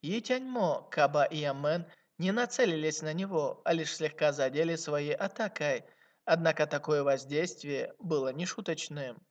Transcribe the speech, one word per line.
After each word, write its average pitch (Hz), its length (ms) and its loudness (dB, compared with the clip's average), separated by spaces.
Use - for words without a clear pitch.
Yi 190 160 -2
Тяньмо, 247 720 -2
Каба 147 320 4
и 156 140 0
Ямен 147 480 -2
не 185 160 0
нацелились 160 680 0
на 156 120 -4
него, 175 500 -2
а 170 80 2
лишь 160 240 0
слегка 151 380 0
задели 143 420 0
своей 147 400 -2
атакой. 170 720 -2
Однако 165 420 4
такое 147 360 0
воздействие 139 960 -2
было 143 340 0
нешуточным. 147 840 -6